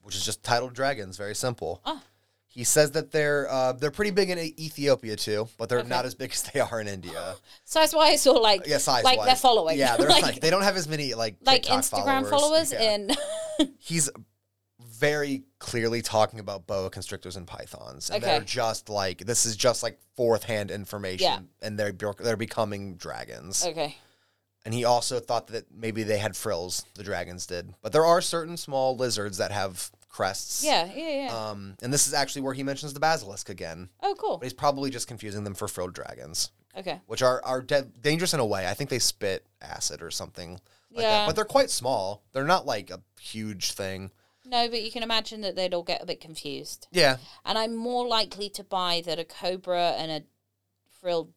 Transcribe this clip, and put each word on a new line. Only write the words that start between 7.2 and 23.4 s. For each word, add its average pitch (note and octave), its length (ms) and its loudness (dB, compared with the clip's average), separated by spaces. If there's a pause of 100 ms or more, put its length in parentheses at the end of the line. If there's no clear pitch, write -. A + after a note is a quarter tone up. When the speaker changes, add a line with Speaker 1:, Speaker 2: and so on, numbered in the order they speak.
Speaker 2:
<gasps> - 160 -20
So - 140 2
that's D#4 140 6
why D#4 160 8
I D4+ 60 6
saw, C#4 180 6
like, G#3+ 340 6
Speaker 1:
Yeah, D3 100 4
size-wise. F#3+ 400 6
Speaker 2:
like, G#2 80 0
their B3+ 100 8
following. F3+ 420 6
Speaker 1:
Yeah, B2+ 200 4
they're - 120 6
Speaker 2:
<laughs> - 0 -
Like, - 140 10
Speaker 1:
like, - 160 0
they D#3+ 120 4
don't G3 100 6
have G3 160 2
as E3 100 -4
many, D3 280 -2
like, A2+ 260 -2
Speaker 2:
like, C4 220 4
Speaker 1:
TikTok C4 200 4
Speaker 2:
Instagram C4+ 460 0
Speaker 1:
followers. D4+ 420 4
Speaker 2:
followers - 0 -
Speaker 1:
Yeah. A3 240 2
Speaker 2:
in G#3 160 -2 (640)
<laughs> - 40 -20
Speaker 1:
He's D#3+ 300 -2 (720)
very C#3 640 0 (160)
clearly A#2 420 -2
talking G#2+ 380 2
about G2 280 -10
boa F#2+ 220 -2
constrictors F#2 460 -10
and F2+ 120 -12
pythons, - 640 -12
and G#3+ 140 -4
they're E3 140 2
Speaker 2:
Okay. - 80 -4
Speaker 1:
just, A2+ 440 -2
like, F#2+ 300 -2
this A2+ 260 2
is A2+ 100 -2
just, A2+ 280 2
like, A#2 160 -6 (160)
fourth-hand A2 560 2
information, F#2+ 540 -6
Speaker 2:
Yeah. F2 140 0 (280)
Speaker 1:
and G#2 100 -6
they're, G#2 140 0 (280)
they're A2+ 180 0
becoming G2+ 580 -4
dragons. B1 680 -6